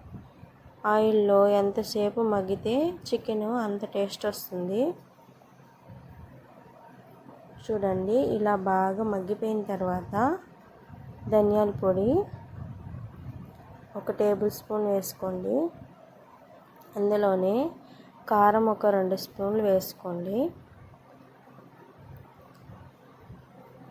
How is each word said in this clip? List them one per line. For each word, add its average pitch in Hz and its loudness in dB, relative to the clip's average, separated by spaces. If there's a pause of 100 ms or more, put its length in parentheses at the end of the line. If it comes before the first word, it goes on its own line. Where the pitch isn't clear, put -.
(960)
ఆయిల్లో 214 6 (220)
ఎంతసేపు 208 -2 (140)
మగ్గితే 196 -2 (320)
చికెన్ 220 -2 (180)
అంత 202 -4
టేస్ట్ 202 -4
వస్తుంది. 190 -4 (2750)
చూడండి, 196 0 (180)
ఇలా 208 2
బాగా 190 0 (120)
మగ్గిపోయిన 208 -2 (100)
తర్వాత 180 -4 (1200)
ధనియాల 208 4 (100)
పొడి 196 2 (1900)
ఒక 202 -4 (100)
టేబుల్ 208 2
స్పూన్ 214 -4
వేసుకోండి. 190 -2 (1400)
అందులోనే 208 2 (600)
కారం 208 6
ఒక 208 0
రెండు 190 2
స్పూన్లు 208 -2
వేసుకోండి. 185 -2 (3500)